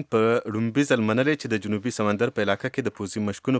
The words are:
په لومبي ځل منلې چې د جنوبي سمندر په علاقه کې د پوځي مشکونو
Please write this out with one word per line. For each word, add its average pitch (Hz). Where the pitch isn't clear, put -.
په 113
لومبي 113
ځل 123
منلې 135
چې 117
د 107
جنوبي 104
سمندر 104
په 107
علاقه 101
کې 123
د 107
پوځي 107
مشکونو 123